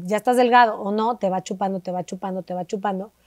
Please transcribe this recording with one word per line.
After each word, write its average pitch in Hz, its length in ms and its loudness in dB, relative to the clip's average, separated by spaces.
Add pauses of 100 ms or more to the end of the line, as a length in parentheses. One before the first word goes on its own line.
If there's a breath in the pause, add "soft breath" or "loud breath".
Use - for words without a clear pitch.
ya 208 120 0
estás 247 200 2
delgado 240 420 6
o 202 120 -4
no, 220 260 0
te 196 120 0
va 185 140 -2
chupando, 190 380 -4
te 185 100 -8
va 180 140 -4
chupando, 185 380 -8
te 180 100 -10
va 180 120 -6
chupando. 196 460 -6 (160)